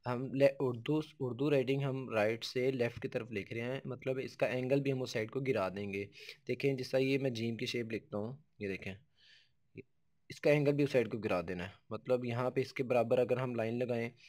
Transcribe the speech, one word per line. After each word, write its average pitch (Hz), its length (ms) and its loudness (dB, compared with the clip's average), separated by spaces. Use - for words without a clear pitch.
हम 123 260 -4
ले-, 139 280 6
उर्दू, 135 420 0
उर्दू 127 280 -2
राइटिंग 139 340 2
हम 131 300 -4
राइट 110 300 2
से 127 280 0
लेफ़्ट 117 300 -2
की 135 60 -6
तरफ 117 240 -6
लिख 101 220 -6
रहे 113 80 -4
हैं, 127 260 -6
मतलब 131 320 -4
इसका 127 280 -2
एंगल 127 340 2
भी 135 80 0
हम 131 120 0
उस 123 120 -6
साइड 113 180 -2
को 131 100 -2
गिरा 113 280 2
देंगे। 101 400 -6
देखें, 131 300 0
जैसा 127 200 -2
ये 135 200 4
मैं 131 160 0
जीम 117 220 -2
की 113 100 -6
शेप 117 260 -4
लिखता 107 260 -6
हूँ, 117 280 -8
ये 101 60 -4
देखें, 95 280 -6
इसका - 220 2
एंगल 147 200 6
भी 143 120 2
उस 135 80 0
साइड 113 200 4
को 120 60 -6
गिरा 101 240 0
देना 90 220 -4
है, 92 100 -10
मतलब 123 340 -2
यहाँ 123 260 0
पे 131 100 0
इसके - 220 -4
बराबर 120 360 4
अगर 123 200 4
हम 127 160 -2
लाइन 113 260 0
लगाएं 117 300 0